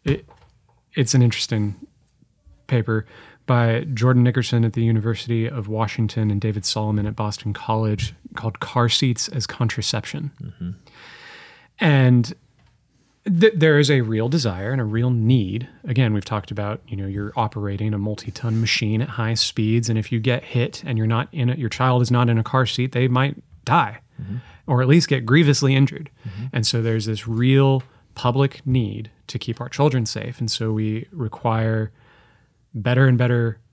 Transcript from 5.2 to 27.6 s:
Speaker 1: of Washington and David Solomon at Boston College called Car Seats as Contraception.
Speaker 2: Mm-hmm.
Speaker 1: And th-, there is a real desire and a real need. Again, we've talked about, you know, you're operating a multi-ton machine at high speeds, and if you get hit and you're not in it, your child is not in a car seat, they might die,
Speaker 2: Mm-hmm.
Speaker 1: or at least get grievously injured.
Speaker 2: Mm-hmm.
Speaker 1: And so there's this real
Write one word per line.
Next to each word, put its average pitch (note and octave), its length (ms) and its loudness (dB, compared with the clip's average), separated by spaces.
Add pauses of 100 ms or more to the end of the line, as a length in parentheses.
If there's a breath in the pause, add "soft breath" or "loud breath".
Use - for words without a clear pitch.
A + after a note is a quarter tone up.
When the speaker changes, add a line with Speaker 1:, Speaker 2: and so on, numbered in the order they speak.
Speaker 1:
of A2+ 200 -8
Washington A2 640 -2
and G2+ 100 0
David G#2 240 -4
Solomon G#2+ 420 -2
at G#2 80 -6
Boston G#2 380 -6
College A2 640 -4 (200)
called A2 240 -6
Car A#2+ 300 0
Seats A#2+ 400 0
as A#2+ 180 -6
Contraception. B2+ 840 -4 (120)
Speaker 2:
Mm-hmm. F2 280 -10 (1080 loud breath)
Speaker 1:
And B2+ 560 6 (920)
th-, G#3 300 4
there D#3 240 6
is C#3+ 120 4
a C#3 100 4
real A2 280 0
desire A2+ 440 -2
and C3+ 80 -2
a A2+ 40 -2
real A2+ 260 0
need. A2+ 580 2 (160)
Again, B2 300 2
we've G2+ 100 -2
talked G#2 260 -6
about, G#2 380 -6
you G2+ 80 -8
know, G2 100 -6
you're G2+ 300 -6
operating G#2 580 -2
a G2+ 40 -4
multi-ton A2 600 -4
machine A2 420 0
at C3+ 80 -6
high A2+ 240 -2
speeds, A2 540 -2
and A2+ 100 0
if G#2+ 120 -4
you A2+ 100 -2
get B2 240 0
hit - 420 -4
and B2 120 -4
you're A2 80 0
not A2+ 260 0
in B2 180 -2
it, D3+ 80 -4
your A#2+ 100 -4
child B2+ 340 2
is A#2 80 0
not B2 180 4
in A#2 100 2
a A2+ 60 0
car C3 220 0
seat, B2 260 -4
they B2+ 160 0
might C3 280 0 (280)
die, A#2+ 340 0 (240 loud breath)
Speaker 2:
Mm-hmm. G2 140 -10 (320 loud breath)
Speaker 1:
or B2 120 2
at C3 60 2
least D#3 220 6
get B2+ 180 -2
grievously C#3 480 4
injured. C#3 340 2 (180 loud breath)
Speaker 2:
Mm-hmm. G#2 260 -10
Speaker 1:
And A2+ 120 -2
so A#2 160 -2
there's A2+ 260 -2
this A2 200 -6
real C3 560 4 (320 soft breath)